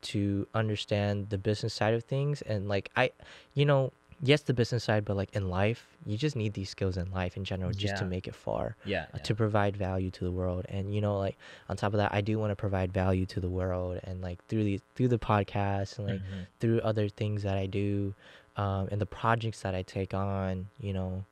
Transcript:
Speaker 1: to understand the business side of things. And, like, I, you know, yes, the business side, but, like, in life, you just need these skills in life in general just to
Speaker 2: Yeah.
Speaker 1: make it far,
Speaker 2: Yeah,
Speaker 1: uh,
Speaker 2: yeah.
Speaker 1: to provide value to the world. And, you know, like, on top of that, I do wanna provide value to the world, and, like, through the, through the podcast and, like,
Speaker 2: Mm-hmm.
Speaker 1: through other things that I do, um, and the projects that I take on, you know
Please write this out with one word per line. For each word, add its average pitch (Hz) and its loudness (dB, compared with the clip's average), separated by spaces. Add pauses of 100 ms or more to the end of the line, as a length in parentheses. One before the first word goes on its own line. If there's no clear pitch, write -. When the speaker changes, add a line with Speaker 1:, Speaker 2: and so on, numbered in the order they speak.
Speaker 1:
to 101 0
understand 104 0
the 104 -2
business 104 0
side 107 2
of 117 0
things. 143 -2
And, 101 -4
like, 101 0
I, 127 4 (420)
you 143 4
know, 135 4 (280)
yes, 139 6
the 135 2
business 117 2
side, 107 4
but, 101 -2
like, 98 -2
in 98 0
life, 101 0
you 104 -2
just 143 0
need 107 0
these 95 -6
skills 95 -2
in 92 -2
life 92 -2
in 98 -4
general 92 -2
just 98 -2
to 98 0
Speaker 2:
Yeah. 92 -2
Speaker 1:
make 90 -4
it - -12
far, - -4
Speaker 2:
Yeah, 92 -2 (100)
Speaker 1:
uh, - -6
Speaker 2:
yeah. - -8
Speaker 1:
to 113 0
provide 104 2
value 95 0
to - -8
the 90 0
world. 90 -2
And, 98 -4
you 104 2
know, 104 2
like, 98 -2 (320)
on 98 -4
top 101 0
of 107 2
that, 101 2
I 104 2
do 107 0
wanna 107 -2
provide 92 0
value 92 4
to 92 -4
the 90 -2
world, 90 -2
and, 92 -8
like, 90 -8
through 110 2
the, 98 2 (160)
through 123 4
the 120 4
podcast 101 2
and, 104 -2
like, 98 -2
Speaker 2:
Mm-hmm. 95 -8 (180)
Speaker 1:
through 117 4
other 107 2
things 104 -2
that 98 2
I 98 0
do, 101 0 (420)
um, 98 0
and 101 0
the 98 2
projects 113 0
that 95 -2
I 92 -2
take 95 -4
on, 95 -2 (100)
you 101 -4
know 92 -4